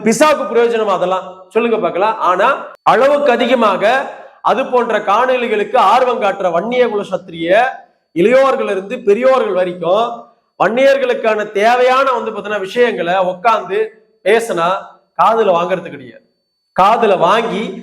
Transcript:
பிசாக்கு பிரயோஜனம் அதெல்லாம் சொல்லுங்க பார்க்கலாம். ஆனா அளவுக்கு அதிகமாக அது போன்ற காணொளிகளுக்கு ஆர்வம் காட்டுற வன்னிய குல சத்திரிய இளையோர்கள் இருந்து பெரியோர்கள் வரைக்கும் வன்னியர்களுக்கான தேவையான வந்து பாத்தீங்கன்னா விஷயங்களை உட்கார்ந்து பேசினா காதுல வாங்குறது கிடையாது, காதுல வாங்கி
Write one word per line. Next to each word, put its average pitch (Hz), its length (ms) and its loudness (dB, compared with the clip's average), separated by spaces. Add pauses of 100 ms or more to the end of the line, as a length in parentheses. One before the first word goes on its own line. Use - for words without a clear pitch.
பிசாக்கு 277 420 2
பிரயோஜனம் 226 460 0
அதெல்லாம் 180 320 -2 (260)
சொல்லுங்க 226 320 0
பார்க்கலாம். 185 320 0 (140)
ஆனா 185 180 2 (440)
அளவுக்கு 277 440 4
அதிகமாக 226 480 2 (680)
அது 208 120 0 (100)
போன்ற 233 240 0 (140)
காணொளிகளுக்கு 233 680 0 (160)
ஆர்வம் 247 320 2
காட்டுற 196 320 -2
வன்னிய 240 320 0
குல 208 240 -4
சத்திரிய 170 360 -8 (680)
இளையோர்கள் 226 560 2
இருந்து 196 220 -6 (120)
பெரியோர்கள் 220 540 2
வரைக்கும் 180 440 0 (560)
வன்னியர்களுக்கான 233 800 0 (160)
தேவையான 247 500 2 (100)
வந்து 220 160 -6
பாத்தீங்கன்னா 202 340 -8
விஷயங்களை 190 480 -2 (160)
உட்கார்ந்து 196 480 -2 (460)
பேசினா 202 440 0 (500)
காதுல 202 380 4
வாங்குறது 175 360 -2
கிடையாது, 127 320 -20 (520)
காதுல 208 360 4 (140)
வாங்கி 196 360 0 (200)